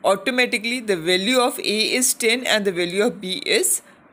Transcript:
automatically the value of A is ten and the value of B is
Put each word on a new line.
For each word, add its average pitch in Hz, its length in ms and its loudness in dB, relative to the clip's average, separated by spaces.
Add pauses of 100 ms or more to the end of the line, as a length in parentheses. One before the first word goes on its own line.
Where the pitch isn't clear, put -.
automatically 247 760 0
the 208 160 0
value 185 440 2
of 254 200 0
A 214 340 0
is 247 200 2
ten 240 320 0
and 214 180 0
the 196 80 0
value 175 320 -2
of 208 160 0
B 185 260 -8
is - 360 0 (320)